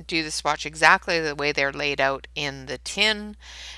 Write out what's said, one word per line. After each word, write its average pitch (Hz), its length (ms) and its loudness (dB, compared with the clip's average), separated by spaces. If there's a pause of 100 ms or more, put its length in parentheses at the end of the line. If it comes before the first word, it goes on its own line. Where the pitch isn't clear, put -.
do 165 160 -2
the 156 80 -6
swatch 151 360 -2
exactly 160 540 4
the 151 140 -2
way 147 180 0
they're 139 200 0
laid 143 280 -2
out 135 340 2
in 139 320 -6
the 131 120 -8
tin. 208 580 -2 (420)